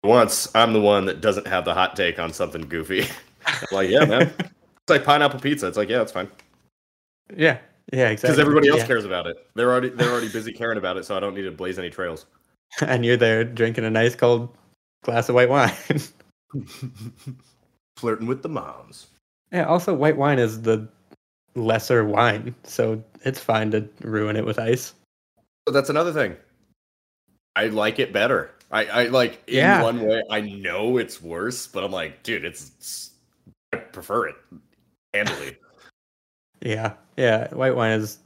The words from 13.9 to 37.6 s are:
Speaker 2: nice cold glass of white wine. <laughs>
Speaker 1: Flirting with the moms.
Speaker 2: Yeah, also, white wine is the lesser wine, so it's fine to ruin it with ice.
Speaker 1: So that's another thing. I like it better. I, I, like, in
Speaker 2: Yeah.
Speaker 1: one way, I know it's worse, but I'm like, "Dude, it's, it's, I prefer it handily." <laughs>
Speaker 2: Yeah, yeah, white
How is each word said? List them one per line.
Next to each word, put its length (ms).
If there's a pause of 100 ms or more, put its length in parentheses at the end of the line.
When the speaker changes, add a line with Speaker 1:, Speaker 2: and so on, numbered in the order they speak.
Speaker 2:
nice 260
cold 320 (560)
glass 240
of 80
white 120
wine. 240 (800)
<laughs> 120 (1300)
Speaker 1:
Flirting 280
with 160
the 60
moms. 600 (440)
Speaker 2:
Yeah, 140
also, 280
white 220
wine 240
is 220
the 260 (680)
lesser 500
wine, 500 (100)
so 360 (240)
it's 140
fine 340
to 160 (120)
ruin 360
it 100
with 120
ice. 360 (720)
Speaker 1:
So 60
that's 160
another 220
thing. 240 (1200)
I 120
like 320
it 140
better. 400 (200)
I, 140
I, 200
like, 400
in 100
Speaker 2:
Yeah. 260
Speaker 1:
one 240
way, 240
I 100
know 580
it's 240
worse, 440
but 180
I'm 80
like, 300
"Dude, 220
it's, 340
it's, 320 (640)
I 40
prefer 520
it 80 (800)
handily." 480
<laughs> 40 (960)
Speaker 2:
Yeah, 300 (240)
yeah, 380
white 200